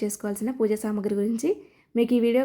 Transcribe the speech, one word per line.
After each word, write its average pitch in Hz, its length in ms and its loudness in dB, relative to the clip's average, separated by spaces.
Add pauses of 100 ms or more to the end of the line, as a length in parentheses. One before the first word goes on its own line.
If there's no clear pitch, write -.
చేసుకోవాల్సిన 208 460 -4 (100)
పూజా 214 240 2
సామాగ్రి 208 360 -2
గురించి. 226 300 0 (460)
మీకు 240 180 2
ఈ - 80 4
వీడియో 233 220 4